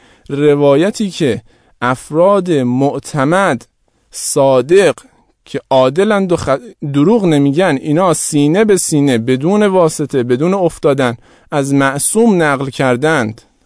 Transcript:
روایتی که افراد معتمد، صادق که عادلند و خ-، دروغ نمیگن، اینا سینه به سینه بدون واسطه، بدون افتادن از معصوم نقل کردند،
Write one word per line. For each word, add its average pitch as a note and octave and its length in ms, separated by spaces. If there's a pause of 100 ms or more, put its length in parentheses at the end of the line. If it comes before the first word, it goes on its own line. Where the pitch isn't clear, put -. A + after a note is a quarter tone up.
(300)
روایتی D3 800
که C#3+ 320 (400)
افراد F3+ 720
معتمد، C#3 1120 (460)
صادق C#3 840 (500)
که - 240
عادلند F3+ 600
و E3+ 60
خ-، D#3+ 560
دروغ F#3+ 320
نمیگن، D3 560
اینا D#3+ 320
سینه D#3 520
به G3+ 120
سینه C#3+ 400
بدون C3+ 460
واسطه، D#3 600
بدون C3 300
افتادن C#3 640 (340)
از C#3 220
معصوم D#3+ 680
نقل C#3 260
کردند، B2+ 720 (240)